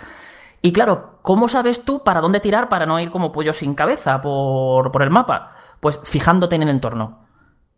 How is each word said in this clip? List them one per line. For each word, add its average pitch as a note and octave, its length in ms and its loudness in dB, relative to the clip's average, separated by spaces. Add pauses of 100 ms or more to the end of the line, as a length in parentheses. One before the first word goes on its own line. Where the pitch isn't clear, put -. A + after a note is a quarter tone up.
(600)
Y F3+ 120 2
claro, G#3+ 480 0
¿cómo A3 260 2
sabes A#3+ 380 -2
tú C#4 180 -4
para F3+ 160 2
dónde F#3+ 220 2
tirar G#3+ 260 0
para F3 180 0
no D#3+ 140 -2
ir E3+ 100 -6
como E3+ 220 -4
pollo D3+ 220 -2
sin C#3+ 200 -4
cabeza C#3 460 0
por, C3 720 0
por - 100 0
el D#3+ 80 2
mapa? F#3+ 440 0 (260)
Pues D3 240 -2
fijándote F3 520 2
en D#3+ 80 0
el D3+ 40 2
entorno. A#2 520 -4 (580)